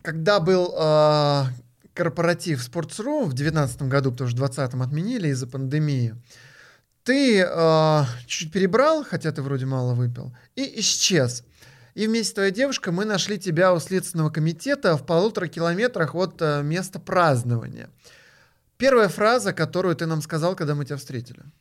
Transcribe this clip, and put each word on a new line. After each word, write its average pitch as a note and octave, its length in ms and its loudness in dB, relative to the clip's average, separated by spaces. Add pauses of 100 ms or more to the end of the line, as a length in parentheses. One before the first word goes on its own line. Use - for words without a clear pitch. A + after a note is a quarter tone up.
когда E3 360 2
был, F3+ 380 2
а, D3+ 720 4 (480)
корпоратив E3+ 720 0
Sports.ru A3 580 -4
в C#3+ 80 -2
девятнадцатом C#3+ 560 -2
году, C3+ 220 2
потому B2 180 -4
что A#2 60 -2
в B2 40 -2
двадцатом C3 440 -2
отменили E3+ 460 -2
из-за C3 180 -4
пандемии, C3+ 680 -2 (880)
ты, B3 440 4
а, D#3 580 4 (220)
чуть D#3+ 240 -8
перебрал, B3 520 2
хотя E3+ 280 -4
ты D#3 100 -6
вроде C3+ 240 -4
мало B2+ 300 0
выпил, B2 400 -4 (200)
и B3+ 260 -6
исчез. C3+ 600 0 (520)
И G#3 120 -2
вместе A3 240 0
с - 20 -10
твоей G3 180 0
девушкой A3+ 420 -2
мы F3+ 120 0
нашли G#3 320 -2
тебя F#3 360 2
у E3+ 60 0
Следственного E3 500 -2
комитета E3 680 0
в C3 100 -4
полутора F#3 420 0
километрах E3+ 680 -2
от, F3+ 260 -4
э, D3 220 0
места F3 360 -4
празднования. B2 880 0 (880)
Первая A#3+ 320 4
фраза, G#3 440 2
которую F3 420 0
ты E3 100 -4
нам D#3+ 160 -2
сказал, D#3+ 340 -2
когда D3+ 200 -2
мы C#3+ 100 -4
тебя C#3 120 -8
встретили. A#2+ 460 -12 (180)